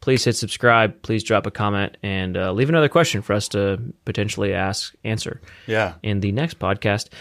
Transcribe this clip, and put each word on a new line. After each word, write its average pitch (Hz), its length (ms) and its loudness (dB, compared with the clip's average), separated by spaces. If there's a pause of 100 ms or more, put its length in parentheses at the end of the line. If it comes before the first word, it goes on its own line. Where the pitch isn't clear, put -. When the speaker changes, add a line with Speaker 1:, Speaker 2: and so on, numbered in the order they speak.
Speaker 1:
please 131 220 2
hit 120 120 2
subscribe. 113 680 2
Please 110 200 -2
drop 104 220 2
a 101 60 -6
comment 101 520 -2
and, 95 320 -4
uh, 92 160 -2
leave 120 180 2
another 156 200 4
question 156 320 2
for 104 120 -2
us 104 160 0
to 98 300 0 (260)
potentially 104 480 -2
ask, 95 400 -4 (100)
answer - 360 -6 (280)
Speaker 2:
Yeah. 110 260 0 (100)
Speaker 1:
in 104 160 0
the 98 120 0
next 147 280 -2
podcast. 101 500 -2 (120)